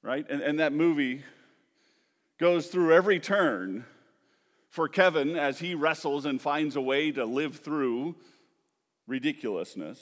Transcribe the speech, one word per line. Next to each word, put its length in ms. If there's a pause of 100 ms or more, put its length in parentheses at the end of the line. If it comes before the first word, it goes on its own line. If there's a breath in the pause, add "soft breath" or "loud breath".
Right? 260
And, 140
and 180
that 140
movie 500 (1120 soft breath)
goes 280
through 260
every 260
turn 680 (800 soft breath)
for 180
Kevin 500
as 240
he 140
wrestles 520
and 140
finds 360
a 60
way 300
to 120
live 320
through 600 (920 soft breath)
ridiculousness. 960